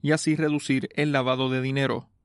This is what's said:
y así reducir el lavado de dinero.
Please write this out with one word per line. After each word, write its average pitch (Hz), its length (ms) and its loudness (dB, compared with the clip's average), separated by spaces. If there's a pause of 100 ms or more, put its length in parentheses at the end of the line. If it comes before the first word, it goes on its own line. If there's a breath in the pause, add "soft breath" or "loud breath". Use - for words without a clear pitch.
y 143 100 2
así 156 260 2
reducir 147 580 0
el 147 160 0
lavado 131 380 0
de 131 100 0
dinero. 131 520 -2 (140)